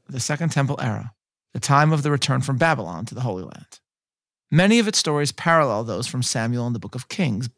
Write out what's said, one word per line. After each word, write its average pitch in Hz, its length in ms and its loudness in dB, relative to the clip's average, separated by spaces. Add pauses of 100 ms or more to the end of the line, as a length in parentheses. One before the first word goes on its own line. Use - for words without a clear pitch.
the 135 100 -10
Second 151 300 -2
Temple 139 320 0
era, 113 320 -4 (400)
the 123 80 -8
time 147 320 4
of 151 100 0
the 147 80 0
return 135 300 0
from 135 160 -2
Babylon 113 480 0
to 110 100 -12
the 110 60 -8
Holy 95 240 -4
Land. - 340 -20 (720)
Many 202 300 6
of 208 80 2
its 214 100 -2
stories 147 320 0
parallel 143 540 2
those 113 240 -4
from 123 160 -4
Samuel 120 420 -2
and 120 80 -2
the 110 60 -6
Book - 160 -12
of - 120 -10
Kings, 123 500 -2